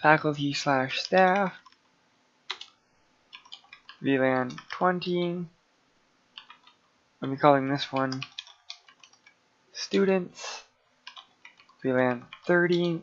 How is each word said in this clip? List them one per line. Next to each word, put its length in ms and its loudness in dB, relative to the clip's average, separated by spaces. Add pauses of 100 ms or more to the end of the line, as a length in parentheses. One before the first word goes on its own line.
faculty 520 2
slash 460 -2
staff. 540 2 (2500)
V 160 0
lan 320 0 (220)
twenty. 720 -2 (1800)
I'll 80 -6
be 80 -6
calling 320 4
this 220 -4
one 300 -2 (1500)
students. 920 -2 (1200)
V 100 0
lan 320 0 (220)
thirty. 560 2